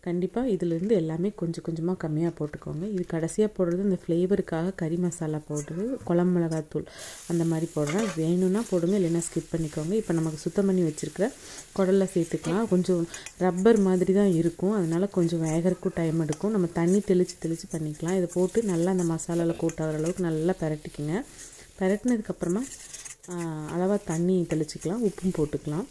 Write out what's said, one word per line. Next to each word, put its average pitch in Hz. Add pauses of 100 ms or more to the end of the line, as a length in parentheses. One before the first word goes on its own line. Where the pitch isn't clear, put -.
கண்டிப்பா 180
இதுலேருந்து 175
எல்லாமே 165
கொஞ்சம் 165
கொஞ்சமா 165
கம்மியா 160
போட்டுக்கோங்க. 151
இது 180
கடைசியா 165
போடுறது 180
இந்த 196
ஃப்ளேவருக்காக 180
கறி 165
மசாலா 165
பவுடரு, 160
குழம்பு 175
மிளகாத்தூள் 160 (420)
அந்த 170
மாதிரி 165
போடுறேன். 160 (100)
வேணும்னா 180
போடுங்க, 180
இல்லைன்னா 170
skip -
பண்ணிக்கோங்க. 160
இப்ப 208
நமக்கு 160
சுத்தம் 196
பண்ணி 185
வச்சிருக்கிற 165 (460)
குடல்ல 196
சேர்த்துக்கலாம். 175
கொஞ்சம் 180 (320)
rubber 185
மாதிரி 185
தான் 196
இருக்கும், 170
அதனால 175
கொஞ்சம் 170
வேகறதுக்கும் 175
time 165
எடுக்கும். 165
நம்ம 196
தண்ணி 170
தெளிச்சு 180
தெளிச்சு 165
பண்ணிக்கலாம். 160
இதை 180
போட்டு 185
நல்லா 180
அந்த 180
மசாலால 170
coat 165
ஆகுற 156
அளவுக்கு 165
நல்லா 165
பிரட்டிக்குங்க. 151 (640)
பிரட்டினதுக்கப்புறமா, 202 (680)
ஆ, 180 (360)
அளவா 185
தண்ணி 175
தெளிச்சுக்கலாம். 160
உப்பும் 185
போட்டுக்கலாம். 151